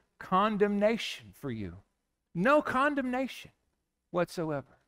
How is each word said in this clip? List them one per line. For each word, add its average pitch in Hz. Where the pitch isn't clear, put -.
condemnation 202
for -
you. 98
No 269
condemnation 262
whatsoever. 160